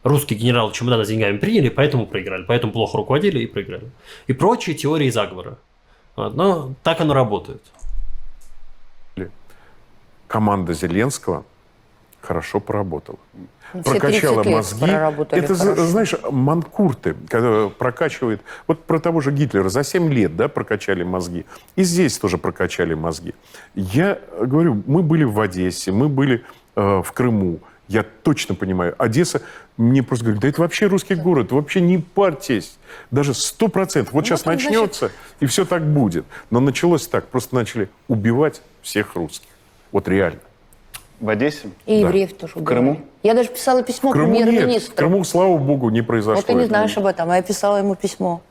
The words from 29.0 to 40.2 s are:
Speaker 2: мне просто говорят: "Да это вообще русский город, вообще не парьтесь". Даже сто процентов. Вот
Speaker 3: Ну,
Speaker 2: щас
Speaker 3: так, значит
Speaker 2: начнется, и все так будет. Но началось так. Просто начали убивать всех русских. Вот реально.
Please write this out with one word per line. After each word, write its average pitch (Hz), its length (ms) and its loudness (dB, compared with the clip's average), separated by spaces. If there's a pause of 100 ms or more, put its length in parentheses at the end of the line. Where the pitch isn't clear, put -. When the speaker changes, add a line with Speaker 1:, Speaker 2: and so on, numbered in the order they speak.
Speaker 2:
мне 127 240 4
просто 117 240 -4
говорят: 104 160 0
"Да 131 60 2
это 151 120 -2
вообще 170 260 0
русский 190 280 0
город, 165 380 2
вообще 147 280 0
не 175 180 4
парьтесь". 156 800 -2 (340)
Даже 139 220 2
сто - 360 -2
процентов. 175 440 -2
Вот 175 120 2
Speaker 3:
Ну, 233 40 -4
Speaker 2:
щас 175 140 0
Speaker 3:
так, - 120 0
значит 269 160 -2
Speaker 2:
начнется, 208 400 0 (300)
и 147 60 0
все 180 180 0
так 170 220 -2
будет. 117 400 0 (240)
Но 120 100 2
началось 143 460 2
так. - 220 -4
Просто - 260 -4
начали 110 340 -2 (200)
убивать 120 520 0 (220)
всех - 320 -4
русских. - 340 -8 (420)
Вот 98 180 -2
реально. 92 320 0 (800)